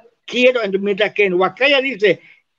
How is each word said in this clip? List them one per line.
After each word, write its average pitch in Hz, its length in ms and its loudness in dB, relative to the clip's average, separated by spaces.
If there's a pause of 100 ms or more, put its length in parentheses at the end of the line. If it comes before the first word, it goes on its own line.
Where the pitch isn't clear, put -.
(260)
Quiero, 247 340 2 (220)
mientras 196 320 -2
que 208 120 0
en 185 100 -2
Huacaya 254 440 2
dice, 214 400 -2 (400)